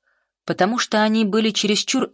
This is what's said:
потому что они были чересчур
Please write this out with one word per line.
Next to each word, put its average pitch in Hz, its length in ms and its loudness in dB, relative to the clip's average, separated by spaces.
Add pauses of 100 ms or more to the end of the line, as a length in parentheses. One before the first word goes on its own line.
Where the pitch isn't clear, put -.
(440)
потому 190 340 0
что 214 240 0
они 220 220 2
были 220 260 2
чересчур 214 640 -2